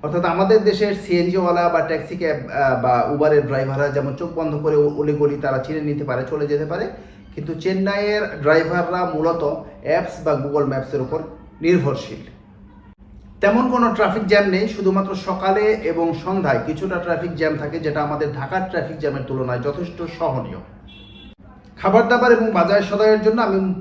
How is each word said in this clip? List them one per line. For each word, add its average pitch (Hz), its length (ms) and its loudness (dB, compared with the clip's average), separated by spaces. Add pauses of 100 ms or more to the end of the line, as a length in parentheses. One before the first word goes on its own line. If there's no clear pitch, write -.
অর্থাৎ 175 220 0
আমাদের 196 400 4
দেশের 202 300 2
সিএনজি 180 420 0
ওয়ালা 175 320 2
বা 165 120 2
ট্যাক্সি 156 360 -4
ক্যাব, 156 340 -2
আহ, 131 320 0
বা 123 200 4
উবারের 147 440 4
ড্রাইভাররা 135 420 -2
যেমন 139 280 -2
চোখ 170 180 -6
বন্ধ 156 220 -2
করে 151 200 0
অ-, 147 140 4
অলিগলি 147 520 0
তারা 135 160 -2
চিনে 151 220 -4
নিতে 147 240 -4
পারে, 127 260 -2
চলে 147 160 -2
যেতে 147 200 -2
পারে, 175 220 -4 (460)
কিন্তু 156 200 -8
চেন্নাইয়ের 202 680 0 (200)
ড্রাইভাররা 170 720 2
মূলত 156 400 0 (280)
অ্যাপস 170 420 -2
বা 151 100 2
Google 143 320 0
ম্যাপসের 135 340 -4
উপর 156 220 -4 (380)
নির্ভরশীল। 156 580 0 (1200)
তেমন 233 300 4
কোনো 233 240 2
ট্রাফিক 202 320 0
জ্যাম 202 240 4
নেই, 202 180 2
শুধুমাত্র 190 460 0
সকালে 190 460 0
এবং 165 540 0
সন্ধ্যায় 165 520 0
কিছুটা 185 300 -4
ট্রাফিক 170 400 -4
জ্যাম 151 200 0
থাকে, 147 220 -6
যেটা 151 240 -2
আমাদের 147 300 -2
ঢাকার 185 380 -4
ট্রাফিক 151 280 -4
জ্যামের 139 240 -4
তুলনায় 123 360 -4
যথেষ্ট 156 440 -6 (160)
সহনীয়। 131 380 -4 (1200)
খাবার 196 320 4
দাবার 240 240 4
এবং 220 180 0
বাজার 196 320 2
সদাইয়ের 208 400 2
জন্য 226 200 2
আমি 190 380 0